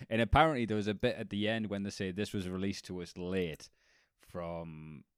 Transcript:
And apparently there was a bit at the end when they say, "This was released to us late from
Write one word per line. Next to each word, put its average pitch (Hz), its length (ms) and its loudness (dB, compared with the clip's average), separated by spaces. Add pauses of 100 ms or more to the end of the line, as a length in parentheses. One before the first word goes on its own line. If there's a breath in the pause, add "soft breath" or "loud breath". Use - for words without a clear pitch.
And 113 120 4
apparently 135 440 6
there 107 120 2
was 104 100 0
a 107 60 4
bit 107 240 2
at 104 120 -6
the 104 180 2
end 110 200 0
when 101 160 -2
they 98 80 -4
say, 95 200 -4
"This 101 220 -4
was 92 160 -2
released 95 360 -2
to 92 160 -6
us 87 140 -12
late 90 540 -2 (500 soft breath)
from 82 840 -8 (140)